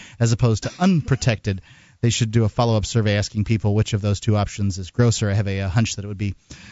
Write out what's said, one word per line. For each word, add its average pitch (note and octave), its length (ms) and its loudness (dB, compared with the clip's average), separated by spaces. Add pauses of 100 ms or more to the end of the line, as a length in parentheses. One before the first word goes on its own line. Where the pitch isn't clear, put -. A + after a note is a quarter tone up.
(200)
as A#2 100 2
opposed A#2 340 2
to - 140 -8
unprotected. C3 840 0 (380)
They A#2+ 100 2
should A2 200 0
do A2+ 140 2
a G#2 40 2
follow-up A2+ 380 0
survey G#2 300 0
asking G#2 280 -2
people G#2 300 0
which G#2+ 180 0
of G2+ 100 0
those G2+ 180 0
two G#2+ 160 0
options G2 420 -2
is F2+ 140 -10
grosser. A2+ 360 2
I G2 60 0
have G2+ 140 0
a, G2 120 -4
a G2 80 -4
hunch A2+ 280 0
that G2 80 -10
it G#2 40 -10
would G2+ 100 -10
be G2+ 180 -4 (360)